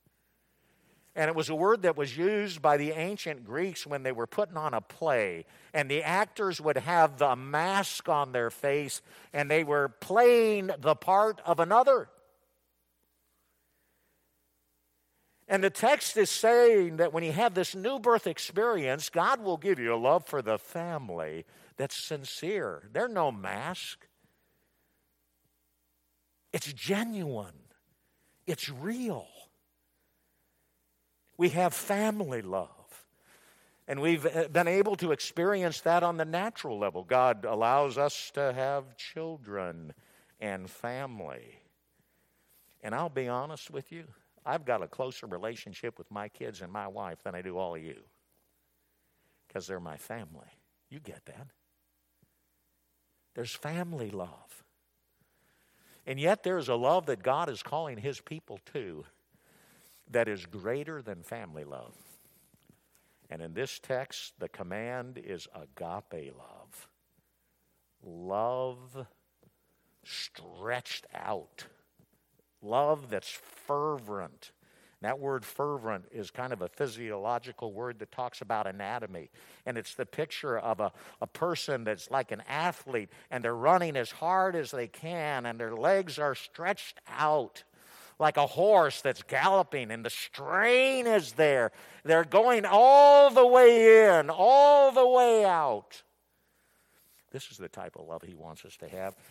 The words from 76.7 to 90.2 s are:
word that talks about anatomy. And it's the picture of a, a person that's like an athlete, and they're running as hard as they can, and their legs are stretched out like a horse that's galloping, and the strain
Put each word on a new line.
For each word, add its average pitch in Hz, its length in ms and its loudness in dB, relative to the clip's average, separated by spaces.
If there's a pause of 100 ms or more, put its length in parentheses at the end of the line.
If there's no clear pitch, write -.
word 117 260 -12
that 107 120 -18
talks 123 280 -12
about 107 280 -6
anatomy. 98 640 -12 (340)
And 123 120 -8
it's - 180 -12
the 123 100 -8
picture 147 520 -6
of 107 220 -4
a, 101 140 -4 (260)
a - 80 -8
person 156 560 -6
that's 107 280 -8
like 131 200 -4
an 107 160 -10
athlete, 135 640 -6 (220)
and 127 120 -6
they're 117 120 -2
running 156 420 2
as 117 140 -4
hard 185 440 -2
as 147 160 -6
they 120 160 -8
can, 151 580 -8
and 117 140 -8
their 117 160 -8
legs 165 440 0
are 143 160 -2
stretched - 720 -10
out 147 580 -2 (520)
like 151 200 0
a 143 100 2
horse 175 540 4
that's - 220 -4
galloping, 147 680 0
and 113 140 -10
the 117 40 -4
strain 240 960 0